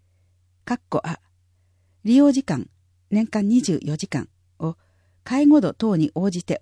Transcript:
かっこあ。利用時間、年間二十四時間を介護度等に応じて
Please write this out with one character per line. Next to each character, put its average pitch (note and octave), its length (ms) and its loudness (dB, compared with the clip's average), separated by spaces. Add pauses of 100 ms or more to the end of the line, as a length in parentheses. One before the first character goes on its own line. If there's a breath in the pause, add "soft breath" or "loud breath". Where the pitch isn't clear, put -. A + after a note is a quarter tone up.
(640)
か A#3+ 100 -6
っ - 140 -8
こ - 160 -4
あ。 D#3+ 160 -10 (840)
利 A#3 140 2
用 C#4+ 160 6
時 C4 100 -4
間、 C3 260 -6 (400)
年 G#3+ 160 0
間 G#3 220 -4
二 A#3 140 2
十 D#3+ 200 -2
四 D3 140 -6
時 G3 120 -10
間 C3+ 200 -8 (320)
を E3 160 -6 (480)
介 C#4+ 240 0
護 D4 140 8
度 E3+ 120 -2
等 A3 220 -2
に D#3 180 0
応 F#3+ 160 -2
じ F3 140 -6
て - 180 -6